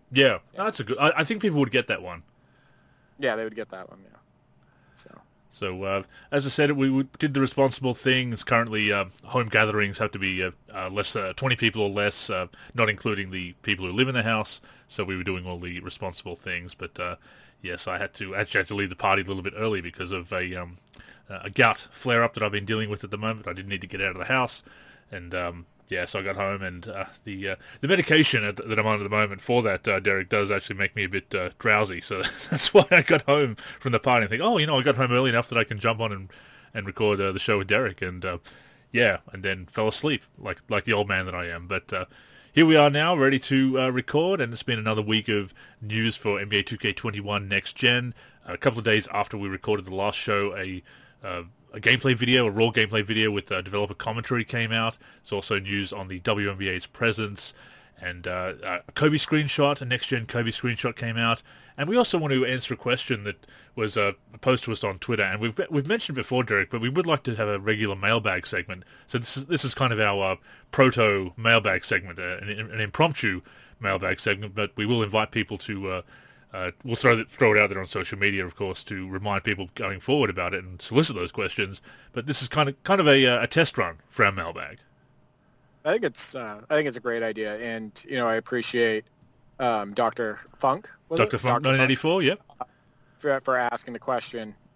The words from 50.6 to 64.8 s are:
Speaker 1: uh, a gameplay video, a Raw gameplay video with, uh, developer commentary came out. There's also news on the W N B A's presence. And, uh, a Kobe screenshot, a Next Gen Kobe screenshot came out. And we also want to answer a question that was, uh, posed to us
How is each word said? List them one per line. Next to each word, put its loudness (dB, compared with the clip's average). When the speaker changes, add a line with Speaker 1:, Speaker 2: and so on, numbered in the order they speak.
Speaker 1:
uh, -8
a -12
gameplay 4
video, 4
a 0
Raw 4
gameplay 2
video 2
with, -4
uh, -2
developer -2
commentary -2
came -4
out. -2
There's -16
also 0
news -2
on -10
the -8
W 0
N -6
B -4
A's -4
presence. -4
And, -10
uh, -4
a -8
Kobe 2
screenshot, 0
a -10
Next -2
Gen -2
Kobe -2
screenshot -4
came -4
out. 0
And -2
we 2
also 4
want 0
to 4
answer -2
a -6
question -2
that -8
was, -2
uh, 4
posed 2
to -2
us -4